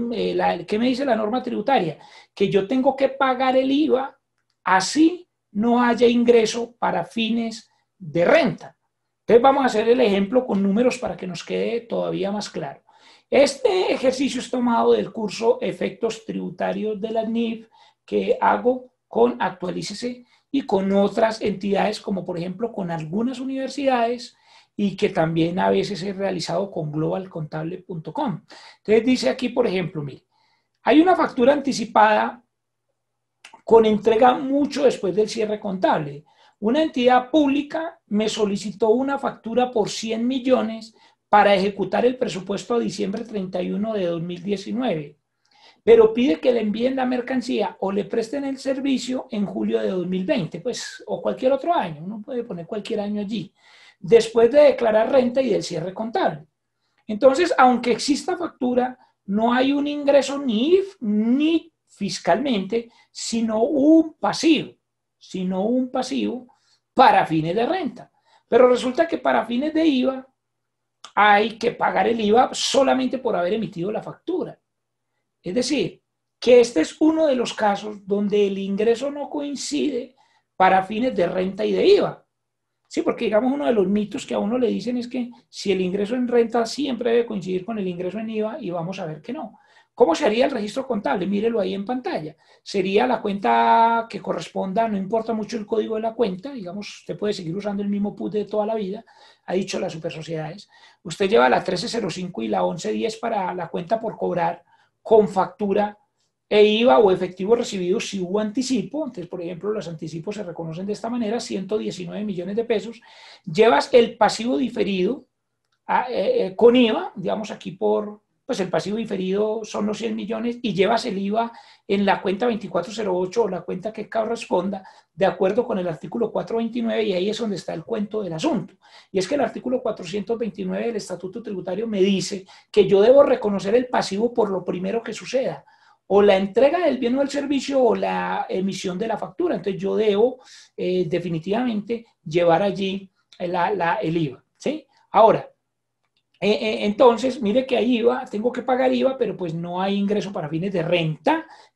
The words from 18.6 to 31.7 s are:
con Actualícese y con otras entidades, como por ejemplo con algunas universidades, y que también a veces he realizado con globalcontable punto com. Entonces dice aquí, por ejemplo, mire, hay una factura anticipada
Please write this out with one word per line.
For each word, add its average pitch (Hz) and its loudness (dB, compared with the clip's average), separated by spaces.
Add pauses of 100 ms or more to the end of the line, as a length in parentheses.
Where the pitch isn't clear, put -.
con 240 2
Actualícese 190 -6 (260)
y 269 0
con 196 0
otras 202 2
entidades, 196 -2
como 190 -6
por 180 -6
ejemplo 185 -6
con 180 -6
algunas 196 -4
universidades, 262 -2 (400)
y 196 -2
que 196 0
también 165 0
a 196 2
veces 196 0
he 202 -6
realizado 190 -4
con 156 -6
globalcontable 160 -6
punto 165 -12
com. 247 -4 (380)
Entonces 214 2
dice 254 2
aquí, 254 -4
por 233 0
ejemplo, 180 -4
mire, 139 -14 (560)
hay - 4
una 359 4
factura 269 2
anticipada 220 2 (1200)